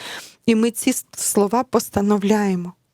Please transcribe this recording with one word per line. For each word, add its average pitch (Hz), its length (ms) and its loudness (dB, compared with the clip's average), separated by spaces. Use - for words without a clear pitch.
І 226 100 4
ми 226 160 2
ці - 180 -2
с-, - 160 -4
слова 208 460 0
постановляємо 202 1080 0